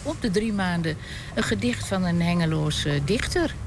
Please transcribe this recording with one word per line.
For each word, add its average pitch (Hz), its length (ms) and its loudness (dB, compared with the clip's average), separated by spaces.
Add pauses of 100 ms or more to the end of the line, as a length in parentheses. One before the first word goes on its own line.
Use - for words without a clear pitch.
op 311 180 -2
de 233 100 0
drie 214 220 2
maanden 175 440 0 (380)
een 233 80 0
gedicht 233 440 0
van 185 180 0
een 170 180 2
Hengeloze 156 800 2
dichter. 262 500 2 (120)